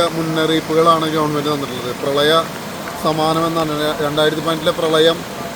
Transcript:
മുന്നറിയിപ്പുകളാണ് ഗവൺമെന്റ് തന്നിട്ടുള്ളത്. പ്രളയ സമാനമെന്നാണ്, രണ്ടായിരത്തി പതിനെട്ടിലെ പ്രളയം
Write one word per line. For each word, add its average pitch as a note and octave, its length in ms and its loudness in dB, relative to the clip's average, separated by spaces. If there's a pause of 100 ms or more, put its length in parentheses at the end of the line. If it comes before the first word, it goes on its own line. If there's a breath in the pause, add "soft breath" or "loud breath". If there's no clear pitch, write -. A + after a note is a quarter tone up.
(140)
മുന്നറിയിപ്പുകളാണ് D#3+ 920 2 (100)
ഗവൺമെന്റ് D3+ 360 0
തന്നിട്ടുള്ളത്. B2+ 400 -4 (100)
പ്രളയ C#3+ 300 2 (720)
സമാനമെന്നാണ്, D#3+ 680 0 (320)
രണ്ടായിരത്തി D3+ 400 0
പതിനെട്ടിലെ E3 340 0
പ്രളയം D#3+ 380 4 (380)